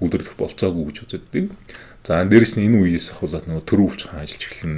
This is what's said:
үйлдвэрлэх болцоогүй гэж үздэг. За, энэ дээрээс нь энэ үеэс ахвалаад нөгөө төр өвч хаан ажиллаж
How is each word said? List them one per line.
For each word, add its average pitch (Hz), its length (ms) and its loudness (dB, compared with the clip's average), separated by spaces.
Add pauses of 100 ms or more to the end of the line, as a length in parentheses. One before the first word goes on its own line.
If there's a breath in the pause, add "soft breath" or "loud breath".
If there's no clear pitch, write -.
үйлдвэрлэх - 320 -4
болцоогүй 95 560 -4
гэж - 60 -16 (340)
үздэг. 196 240 -4 (480 loud breath)
За, 85 160 0
энэ 95 160 4
дээрээс 113 240 6
нь 104 80 2
энэ 113 120 6 (200)
үеэс - 160 -8
ахвалаад 80 320 -6
нөгөө 80 160 -6
төр 104 240 2
өвч - 140 -6 (100)
хаан 78 160 -12
ажиллаж - 180 -12 (320)